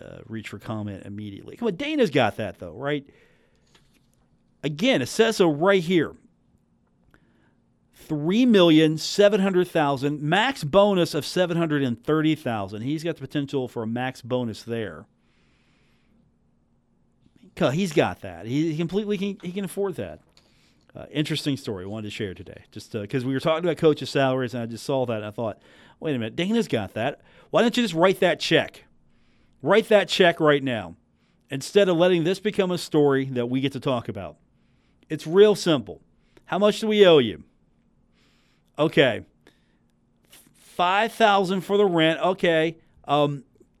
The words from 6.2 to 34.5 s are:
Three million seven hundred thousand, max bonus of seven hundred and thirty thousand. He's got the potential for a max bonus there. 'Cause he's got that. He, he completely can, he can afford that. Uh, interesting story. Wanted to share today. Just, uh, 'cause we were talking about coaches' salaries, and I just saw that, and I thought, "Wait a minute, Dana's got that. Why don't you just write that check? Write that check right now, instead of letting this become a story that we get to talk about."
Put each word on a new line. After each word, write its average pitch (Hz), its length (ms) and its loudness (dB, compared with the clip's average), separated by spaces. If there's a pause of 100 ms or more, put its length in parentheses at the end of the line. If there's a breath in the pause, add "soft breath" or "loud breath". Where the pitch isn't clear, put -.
Three 175 520 -2
million 160 540 6
seven 202 420 4
hundred 180 260 2
thousand, 143 540 -2
max 202 420 0
bonus 185 520 4
of 143 100 -4
seven 175 320 -2
hundred 151 240 0
and 120 220 -4
thirty 156 320 2
thousand. 107 480 -6
He's 147 200 -6
got 165 120 -6
the - 60 -18
potential 135 460 -6
for 120 140 -10
a 107 60 -6
max 123 340 -6
bonus 120 400 -6
there. 104 460 -10 (2500)
'Cause 139 180 0
he's 175 200 -2
got 110 280 0
that. 90 240 -14
He, 147 260 -2
he 151 60 -6
completely 202 400 -4
can, 196 240 -6
he 175 100 -10
can 196 140 -8
afford 196 300 -8
that. 82 240 -12 (760 soft breath)
Uh, - 140 -16
interesting 147 480 -4
story. 95 300 -10
Wanted 107 200 -10
to 101 40 -10
share 95 240 -8
today. - 360 -20
Just, - 240 -16
uh, 104 120 -6
'cause 127 180 -4
we 135 80 -2
were 131 60 -2
talking 160 260 -2
about 170 120 -2
coaches' 151 340 2
salaries, 131 420 0
and 123 80 -6
I 117 60 -8
just 113 160 -12
saw 135 240 -2
that, 113 100 -4
and 104 80 -8
I 104 60 -10
thought, 110 280 -8 (400 soft breath)
"Wait 147 160 -4
a 120 40 -4
minute, 113 160 -6
Dana's 196 320 -2
got 107 260 -4
that. 120 280 -6 (280 soft breath)
Why 175 140 2
don't 240 120 0
you 247 60 2
just 180 140 -2
write 185 240 2
that 170 200 2
check? - 460 -2 (800)
Write 202 240 4
that 196 220 4
check 170 300 4
right 147 240 4
now, 104 320 -6 (540)
instead 185 400 2
of 170 80 2
letting 175 260 4
this 185 160 -2
become 196 300 -2
a 175 80 -4
story 139 480 2
that 123 240 -4
we 131 120 0
get 135 100 -2
to 131 80 -10
talk 123 300 -4
about." 95 280 -12 (720)